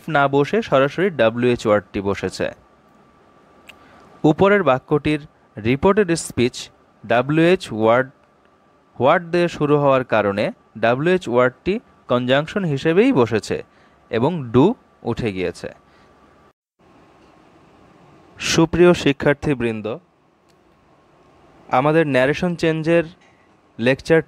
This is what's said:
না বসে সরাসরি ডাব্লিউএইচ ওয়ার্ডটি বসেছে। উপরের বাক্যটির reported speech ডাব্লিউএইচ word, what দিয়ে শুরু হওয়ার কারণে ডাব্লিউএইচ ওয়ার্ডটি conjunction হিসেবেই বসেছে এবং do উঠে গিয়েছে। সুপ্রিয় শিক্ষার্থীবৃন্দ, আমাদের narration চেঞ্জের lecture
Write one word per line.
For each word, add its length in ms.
না 200
বসে 340
সরাসরি 480
ডাব্লিউএইচ 560
ওয়ার্ডটি 340
বসেছে। 500
উপরের 400
বাক্যটির 640
reported 480
speech 580
ডাব্লিউএইচ 680
word, 380
what 220
দিয়ে 260
শুরু 300
হওয়ার 260
কারণে 480
ডাব্লিউএইচ 500
ওয়ার্ডটি 520
conjunction 560
হিসেবেই 480
বসেছে 500
এবং 420
do 220
উঠে 300
গিয়েছে। 360
সুপ্রিয় 560
শিক্ষার্থীবৃন্দ, 1040
আমাদের 380
narration 500
চেঞ্জের 480
lecture 500